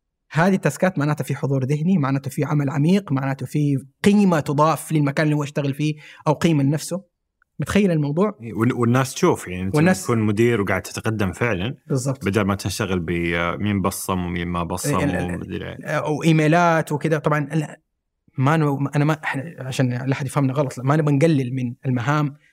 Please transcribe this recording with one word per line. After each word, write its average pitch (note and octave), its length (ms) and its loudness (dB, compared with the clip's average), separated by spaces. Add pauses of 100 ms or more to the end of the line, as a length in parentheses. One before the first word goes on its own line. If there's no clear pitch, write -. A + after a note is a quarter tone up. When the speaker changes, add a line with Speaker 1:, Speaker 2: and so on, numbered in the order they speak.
(320)
Speaker 1:
هذه F3+ 240 2
التاسكات F#3 420 0
معناته D3 260 0
في C#3 120 -6
حضور C#3 300 -2
ذهني، D3+ 320 0
معناته C3+ 320 0
في C#3+ 140 -4
عمل C#3+ 260 0
عميق، E3 420 2
معناته C3+ 340 -4
في C#3+ 400 -2 (180)
قيمة G3+ 360 4
تضاف D3 520 0
للمكان D3+ 340 2
اللي D3+ 100 2
هو D3 80 0
يشتغل C#3 300 -4
فيه D3+ 220 -2 (320)
أو D#3 60 4
قيمة D3+ 300 2
لنفسه. D#3 400 -2 (560)
متخيل G3 320 2
الموضوع؟ D#3+ 500 0
Speaker 2:
إيه، A2+ 120 -10
وال-، A2+ 200 2
والناس B2 400 2
تشوف، - 340 2
يعني، F2+ 160 -6
أنت F#2+ 120 -2
Speaker 1:
والناس F3+ 280 4
Speaker 2:
تكون A#2 160 0
مدير A2 420 2
وقاعد F#2 200 0
تتقدم G#2 500 -4
فعلًا، A2 440 -2 (120)
Speaker 1:
بالضبط. C3 380 -4
Speaker 2:
بدل G2 160 2
ما G2 140 0
تنشغل F#2+ 440 -2
ب-، E2+ 600 -2
مين G2+ 200 0
بصم F#2 440 -2
ومين F2 220 -4
ما F2 160 -2
بصم F2+ 340 -4
Speaker 1:
إيه، F2+ 80 0
ال-، F#2 100 -2
ال-، F2 200 -4
Speaker 2:
ومدري F2 340 -10
إيه. - 160 -14
Speaker 1:
أو D3+ 380 -4
إيميلات D#3+ 680 4
وكذا. D3+ 260 -2
طبعًا D3+ 220 0
لا، D3 400 -4 (580)
ما C#3 200 4
نو-، C#3 380 0
أنا D3 100 2
ما، D3+ 180 -2
إحنا - 360 -8
عشان B2+ 300 0
لا B2 220 -4
أحد C#3 140 -4
يفهمنا C3 280 0
غلط، C3 260 -4
ما C3+ 160 2
نبغى D3+ 200 2
نقلل C3+ 400 2
من B2 200 -4 (100)
المهام C#3 500 0 (180)